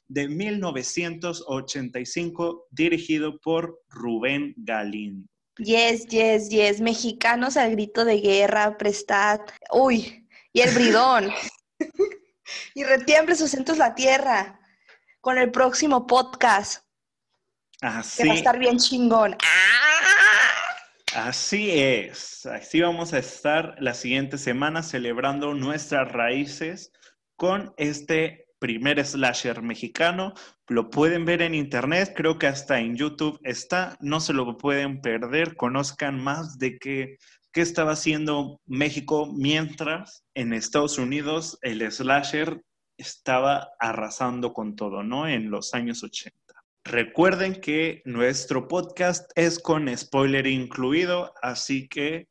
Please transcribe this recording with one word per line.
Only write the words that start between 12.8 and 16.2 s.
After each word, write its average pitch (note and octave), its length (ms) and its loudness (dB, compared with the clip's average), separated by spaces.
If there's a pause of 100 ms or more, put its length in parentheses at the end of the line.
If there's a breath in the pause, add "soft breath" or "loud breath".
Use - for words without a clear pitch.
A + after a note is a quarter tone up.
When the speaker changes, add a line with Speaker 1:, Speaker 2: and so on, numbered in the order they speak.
Speaker 2:
retiemble D4+ 520 4
sus D4+ 160 0
centros C#4 260 0
la A#3+ 180 4
tierra C4 640 2 (640 soft breath)
con B3+ 160 0
el B3 140 4
próximo B3+ 560 2
podcast. A#3+ 760 2 (960)